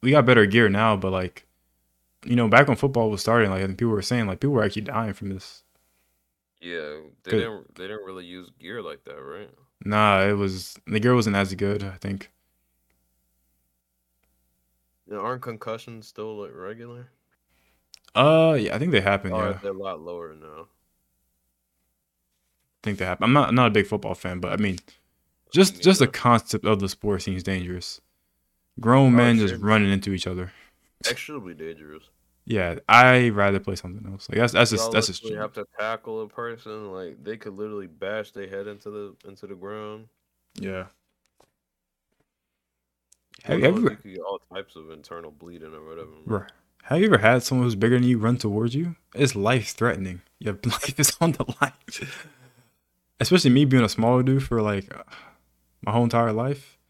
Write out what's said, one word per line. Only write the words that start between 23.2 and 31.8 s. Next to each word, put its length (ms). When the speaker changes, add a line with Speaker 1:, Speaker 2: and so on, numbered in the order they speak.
Speaker 1:
I'm 80
not, 220
not 140
a 20
big 160
football 280
fan, 260
but, 120
I 40
mean, 220
just, 260
Speaker 2:
Me 40
Speaker 1:
just 180
the 60
Speaker 2:
neither. 120
Speaker 1:
concept 460
of 160
the 80
sport 340
seems 220
dangerous. 560
Grown 320
Speaker 2:
Oh, 40
Speaker 1:
men 220
just 160
Speaker 2:
sure. 80
Speaker 1:
running 300
into 200
each 140
other. 260
Speaker 2:
Extremely 440
dangerous. 500